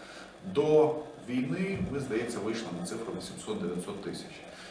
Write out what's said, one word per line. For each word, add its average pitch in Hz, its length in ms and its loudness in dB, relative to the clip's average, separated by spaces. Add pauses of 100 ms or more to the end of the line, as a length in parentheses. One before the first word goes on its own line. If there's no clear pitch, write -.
(540)
До 151 420 8 (340)
війни 170 500 2 (120)
ми, 139 80 0
здається, 110 400 0
вийшли 113 280 -2 (120)
на - 60 -4
цифру 113 320 -4
вісімсот-дев'ятсот 90 840 -4
тисяч. 85 280 -6 (400)